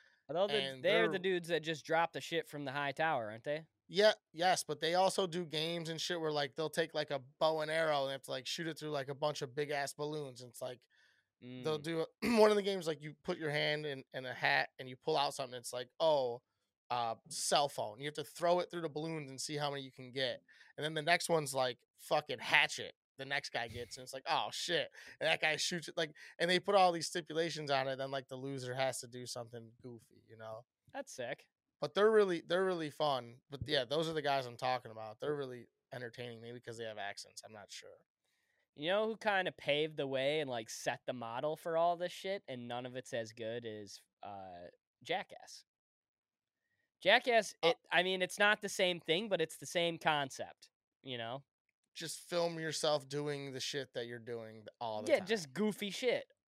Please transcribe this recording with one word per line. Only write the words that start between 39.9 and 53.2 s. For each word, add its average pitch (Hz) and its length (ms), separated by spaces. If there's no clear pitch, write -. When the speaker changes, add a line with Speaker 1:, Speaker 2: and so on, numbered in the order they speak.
Speaker 1:
the 143 100
way 135 340
and, 139 80
like, 117 220
set - 340
the 135 80
model 127 440
for 165 200
all 170 200
this 175 160
shit, 196 360
and 123 200
none 123 180
of 123 100
it's 127 160
as 113 200
good, 117 340
is, 107 340
uh, 92 460
Jackass. - 600
Jackass, 226 640
Speaker 2:
Uh, 165 60
Speaker 1:
it, 165 80
I 170 100
mean, 185 200
it's - 160
not 208 220
the 202 80
same 180 320
thing, 185 280
but 185 120
it's 160 160
the 139 100
same 170 320
concept, 139 720
you 131 160
know? 120 260
Speaker 2:
Just - 260
film 170 380
yourself 151 500
doing 143 440